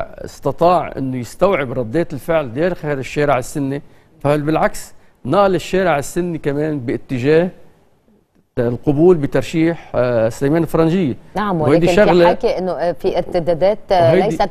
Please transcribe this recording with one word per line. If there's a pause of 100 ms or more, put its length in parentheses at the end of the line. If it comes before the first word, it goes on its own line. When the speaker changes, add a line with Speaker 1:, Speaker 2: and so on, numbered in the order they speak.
Speaker 1:
استطاع
أنه
يستوعب
ردات
الفعل
داخل
الشارع
السني. (380)
فبالعكس، (320)
نقل
الشارع
السني
كمان
باتجاه (1120)
القبول
بترشيح،
آه،
سليمان
فرنجية. (220)
Speaker 2:
نعم،
Speaker 1:
وهيدي
Speaker 2:
ولكن
في
Speaker 1:
شغلة،
Speaker 2:
حكي
إنه،
آه،
في
ارتدادات، (120)
آه،
Speaker 1:
وهيدي،
Speaker 2:
ليست